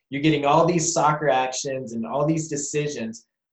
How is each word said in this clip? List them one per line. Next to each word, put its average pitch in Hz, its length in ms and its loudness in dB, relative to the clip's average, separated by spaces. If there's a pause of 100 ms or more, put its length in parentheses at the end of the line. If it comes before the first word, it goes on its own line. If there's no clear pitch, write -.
you're 143 140 -4
getting 143 240 4
all 160 180 6
these 170 280 0
soccer 151 360 2
actions 131 680 -2
and 113 120 -4
all 143 180 -2
these 160 240 0
decisions, 139 800 -6 (260)